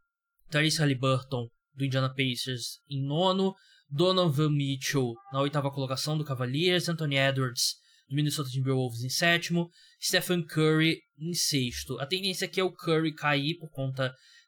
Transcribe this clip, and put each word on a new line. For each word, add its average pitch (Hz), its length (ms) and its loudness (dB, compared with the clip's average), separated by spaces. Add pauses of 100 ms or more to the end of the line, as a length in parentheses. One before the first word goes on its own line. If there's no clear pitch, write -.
(500)
Tyrese 156 300 2
Haliburton, 131 680 0 (260)
do 135 100 -4
Indiana 131 240 0
Pacers, 131 720 -4 (100)
em 135 160 -4
nono, 185 500 2 (340)
Donovan 156 640 4
Mitchell 139 640 0 (180)
na 139 80 0
oitava 139 300 0
colocação, 135 460 -4
do 151 80 -2
Cavaliers, 147 640 0
Anthony 160 280 0
Edwards, 135 580 0 (340)
do 135 60 -8
Minnesota 143 360 0
Timberwolves, 131 520 0
em 131 60 -6
sétimo, 170 600 0 (320)
Stephen 175 440 0
Curry 156 540 2 (200)
em 165 140 -6
sexto. 131 640 -2
A 139 80 -6
tendência 190 380 -2
aqui 185 160 -2
é - 20 2
o 180 100 0
Curry 160 420 -2
cair 147 440 -2
por 160 120 -14
conta 131 440 -4 (320)